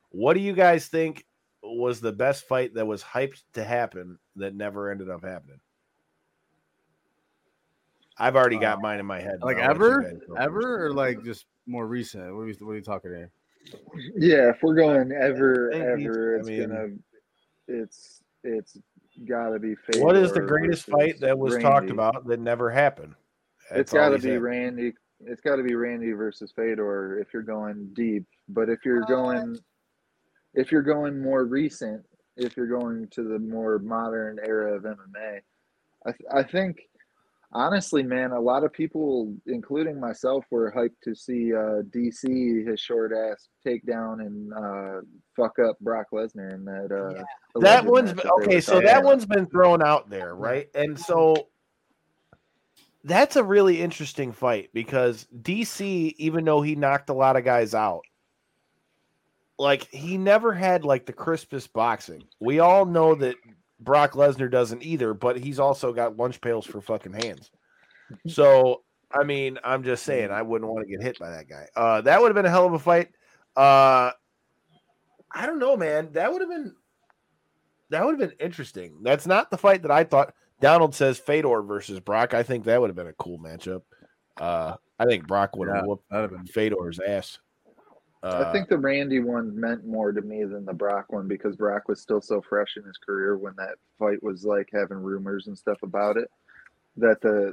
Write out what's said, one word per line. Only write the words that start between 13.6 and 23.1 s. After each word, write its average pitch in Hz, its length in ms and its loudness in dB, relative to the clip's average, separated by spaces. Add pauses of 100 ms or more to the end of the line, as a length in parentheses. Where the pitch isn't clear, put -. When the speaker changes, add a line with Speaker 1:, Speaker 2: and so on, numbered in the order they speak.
Speaker 3:
Yeah, 151 320 6
if - 140 0
we're 160 140 4
going 143 360 4
ever, 131 600 2
Speaker 1:
I 160 40 -4
think 123 200 -2
he's, - 100 -6
Speaker 3:
ever, 113 280 -2
Speaker 1:
I - 20 0
Speaker 3:
it's 110 100 -10
Speaker 1:
mean 110 200 -4
Speaker 3:
gonna, 110 180 -8 (840)
it's, - 540 -12 (220)
it's 110 340 -8 (480)
gotta 117 320 -4
be 107 180 -6 (220)
Speaker 1:
What 160 180 6
is 185 160 4
the 190 80 0
Speaker 3:
Fedor 98 60 -4
Speaker 1:
greatest 156 400 -2
Speaker 3:
versus - 140 -12
Speaker 1:
fight 156 200 0
that 135 180 0
was 131 200 -2
talked 139 220 4
Speaker 3:
Randy. 95 120 -4
Speaker 1:
about 113 340 -2
that 120 140 -2
never 117 300 -2
happened? 127 440 0 (560)